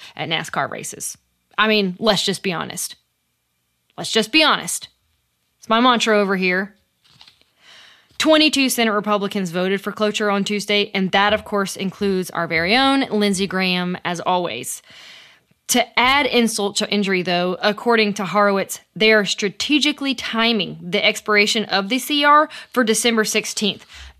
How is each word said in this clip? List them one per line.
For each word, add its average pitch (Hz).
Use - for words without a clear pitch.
at 151
nascar 160
races? -
I 214
mean, 196
let's 175
just -
be 190
honest. -
Let's 165
just 220
be 311
honest. -
It's -
my 220
mantra 233
over 196
here. 185
Twenty-two 302
Senate 226
Republicans 202
voted 190
for 202
cloture 214
on 196
Tuesday, 208
and 190
that, 202
of 208
course, 196
includes 190
our 170
very 170
own 269
Lindsey 202
Graham, 180
as 170
always. 170
To -
add 269
insult 214
to 214
injury, 196
though, 180
according 214
to 208
Horowitz, 196
they 220
are 214
strategically 269
timing 220
the 175
expiration 208
of 196
the 254
C 294
R 294
for 247
December 220
sixteenth -